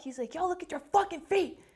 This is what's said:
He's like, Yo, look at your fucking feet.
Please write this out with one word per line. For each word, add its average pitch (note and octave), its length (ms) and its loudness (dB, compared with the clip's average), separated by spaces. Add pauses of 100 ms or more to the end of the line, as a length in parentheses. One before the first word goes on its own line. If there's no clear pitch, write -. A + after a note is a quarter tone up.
He's C4 140 -12
like, B3 160 -6
Yo, E4+ 140 -2
look F4+ 160 -2
at - 80 -12
your C#4+ 100 -6 (100)
fucking G4 300 2
feet. F#4 380 2 (160)